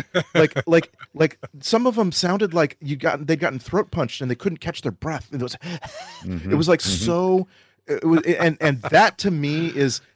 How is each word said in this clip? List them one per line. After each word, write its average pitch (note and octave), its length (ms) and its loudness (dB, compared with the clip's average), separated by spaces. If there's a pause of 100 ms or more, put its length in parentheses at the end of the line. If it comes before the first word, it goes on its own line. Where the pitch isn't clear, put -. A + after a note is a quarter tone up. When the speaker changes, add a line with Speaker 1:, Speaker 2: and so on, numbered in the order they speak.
(360)
Speaker 1:
Like, D#3 320 2
like, E3 260 4 (220)
like, D3+ 240 2 (220)
some A#3 260 2
of A#3 100 2
'em G3 140 2
sounded F#3+ 420 0
like E3 260 2
you D3 160 -6
got, D3 300 -2
they'd D#3 140 2
gotten C3 180 -2
throat G3 320 -2
punched - 320 -4
and C3 80 -4
they B2 60 0
couldn't E3+ 240 -4
catch - 240 -8
their B2 80 -2
breath. D3 420 -8
It C3+ 80 -6
was, B2 180 -6
<sighs> - 40 -20 (600)
Speaker 2:
Mm-hmm. F2+ 280 -6
Speaker 1:
it - 40 4
was, D3+ 120 2
like, E3+ 140 4
Speaker 2:
Mm-hmm. F#2+ 240 0
Speaker 1:
so, F#3 420 2 (400)
it C#3+ 160 -4
was, D#3+ 200 4
and, E3 360 0
and C#3+ 240 0
that F#3 360 4
to G3+ 120 0
me D3+ 360 -2
is, C#3 340 0 (140)